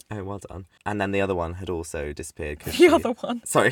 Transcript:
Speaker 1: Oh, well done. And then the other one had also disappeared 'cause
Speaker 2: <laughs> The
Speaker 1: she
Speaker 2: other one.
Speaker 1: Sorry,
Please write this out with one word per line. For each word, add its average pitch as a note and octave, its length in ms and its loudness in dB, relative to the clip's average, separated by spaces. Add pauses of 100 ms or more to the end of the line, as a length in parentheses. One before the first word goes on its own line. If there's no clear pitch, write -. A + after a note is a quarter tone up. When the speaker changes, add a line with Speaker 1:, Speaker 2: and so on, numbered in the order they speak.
(120)
Speaker 1:
Oh, G#2 120 -8
well G2 160 -8
done. F#2 260 -14 (200)
And G#2 160 0
then G2 100 2
the G2 100 2
other G2 140 2
one F2 200 -2
had F#2+ 140 -8
also D#2+ 440 -4
disappeared D2 460 -8
'cause - 140 -10
Speaker 2:
<laughs> - 40 -6
The - 0 -
Speaker 1:
she E4+ 120 8
Speaker 2:
other D4 240 2
one. A#3+ 320 -6
Speaker 1:
Sorry, A#2 260 4